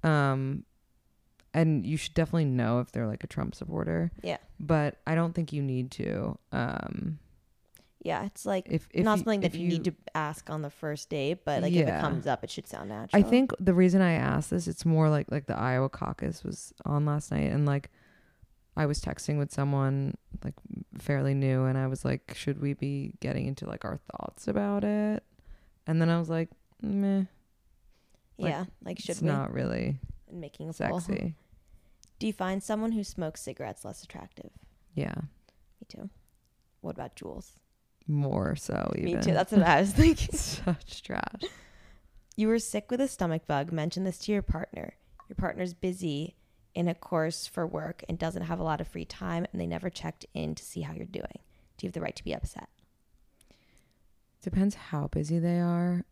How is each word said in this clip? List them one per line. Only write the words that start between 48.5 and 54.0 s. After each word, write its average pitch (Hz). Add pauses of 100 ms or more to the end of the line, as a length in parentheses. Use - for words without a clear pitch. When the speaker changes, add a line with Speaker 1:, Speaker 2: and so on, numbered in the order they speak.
Speaker 2:
a -
lot 156
of 151
free 165
time, 175
and 185
they 170
never 170
checked -
in 156
to -
see -
how 147
you're 160
doing. - (380)
Do -
you -
have -
the -
right -
to -
be 73
upset? - (1700)